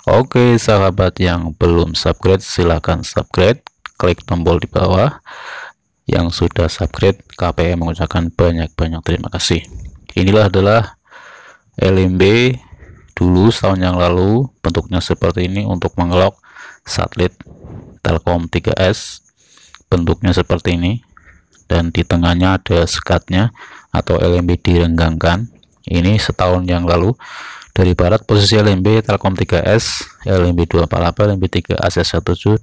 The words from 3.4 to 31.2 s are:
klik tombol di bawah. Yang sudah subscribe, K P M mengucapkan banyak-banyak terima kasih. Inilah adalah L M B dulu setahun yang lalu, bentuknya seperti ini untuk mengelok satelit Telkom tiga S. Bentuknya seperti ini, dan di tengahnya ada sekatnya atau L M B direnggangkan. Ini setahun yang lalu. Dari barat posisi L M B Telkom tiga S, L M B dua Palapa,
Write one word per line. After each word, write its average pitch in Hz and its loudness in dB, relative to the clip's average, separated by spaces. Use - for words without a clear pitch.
klik 90 -2
tombol 85 0
di - -4
bawah. 92 0
Yang 85 -2
sudah 85 -2
subscribe, - -2
K 87 -4
P 87 0
M 85 -4
mengucapkan 82 -4
banyak-banyak 82 -2
terima - -4
kasih. - -4
Inilah 98 4
adalah 101 2
L 95 2
M 92 2
B 117 2
dulu 90 4
setahun 95 0
yang 90 0
lalu, 95 0
bentuknya 85 -2
seperti 85 -2
ini 95 -4
untuk 92 -4
mengelok 90 0
satelit - -4
Telkom 85 -2
tiga 82 -4
S. - -2
Bentuknya 87 0
seperti 87 -2
ini, 87 -2
dan 85 0
di 87 -2
tengahnya 87 2
ada 85 0
sekatnya 92 -2
atau - 0
L 87 2
M 87 -2
B 87 2
direnggangkan. 85 0
Ini 90 2
setahun 90 0
yang 87 0
lalu. 87 2
Dari 90 4
barat 90 2
posisi 104 2
L 104 4
M 92 0
B 107 2
Telkom 98 -2
tiga 90 0
S, - 0
L 90 2
M 85 0
B 85 2
dua 85 0
Palapa, 87 0